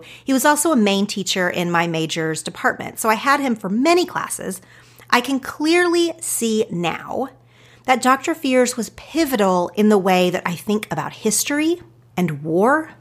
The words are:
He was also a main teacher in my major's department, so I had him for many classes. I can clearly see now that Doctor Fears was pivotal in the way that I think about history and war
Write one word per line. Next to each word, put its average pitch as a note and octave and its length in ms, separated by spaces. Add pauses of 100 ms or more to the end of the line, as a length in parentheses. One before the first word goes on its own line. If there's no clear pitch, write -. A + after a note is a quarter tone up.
(240)
He - 80
was B3+ 140
also D4 260
a D#4 40
main G3+ 320
teacher F#3 420
in F3 220
my E3+ 160
major's D#3+ 560
department, - 560
so A3+ 100
I A3 60
had C#4 240
him C4 160
for G#3+ 120
many D#4+ 380
classes. - 560 (480)
I B3 120
can C4 180
clearly E4+ 800
see A3 500
now F3 600 (560)
that B3+ 160
Doctor C4+ 340
Fears B3+ 420
was G#3+ 140
pivotal G#3 840
in G#3+ 140
the G#3+ 80
way F3+ 320
that F3+ 160
I F3 80
think G#3 380
about D3+ 220
history D4+ 680 (340)
and D3+ 280
war A3 580